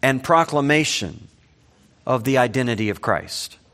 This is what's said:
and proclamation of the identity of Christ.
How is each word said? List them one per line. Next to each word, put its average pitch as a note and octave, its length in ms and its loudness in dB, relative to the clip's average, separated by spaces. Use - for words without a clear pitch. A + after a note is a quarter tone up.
and C3 200 0
proclamation D3 1040 0
of B2+ 180 0
the C3+ 120 2
identity A#2+ 540 0
of F#2+ 100 -6
Christ. - 560 -4